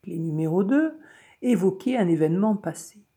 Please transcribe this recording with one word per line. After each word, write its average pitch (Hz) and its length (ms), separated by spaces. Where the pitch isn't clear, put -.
Clé 170 180
numéro 160 460
deux, 302 340
évoquez 208 560
un 190 120
événement 170 480
passé. - 480